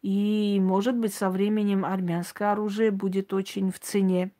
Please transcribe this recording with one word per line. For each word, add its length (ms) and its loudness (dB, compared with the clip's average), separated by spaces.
И, 580 0
может 360 2
быть, 180 -2
со 160 0
временем 540 0
армянское 640 -2
оружие 400 0
будет 420 -2
очень 380 -2
в 80 -8
цене. 600 0